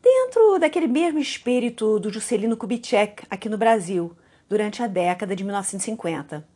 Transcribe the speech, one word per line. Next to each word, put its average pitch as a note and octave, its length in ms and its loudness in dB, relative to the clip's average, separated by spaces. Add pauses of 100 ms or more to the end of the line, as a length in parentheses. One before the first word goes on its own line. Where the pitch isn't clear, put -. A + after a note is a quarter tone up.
dentro B4 560 6
daquele D#4+ 280 2
mesmo D4+ 320 2
espírito A#3+ 800 0
do G#3 120 -4
Juscelino A3 460 -2
Kubitschek G#3+ 720 -2
aqui G3+ 200 -8
no G#3 100 -4
Brasil, F#3 580 0 (320)
durante G#3 340 -2
a A#3 40 -2
década F#3 500 -2
de F#3+ 80 -8
mil G3+ 80 -6
novecentos G3 340 -6
e A3+ 40 -6
cinquenta. D3+ 640 -8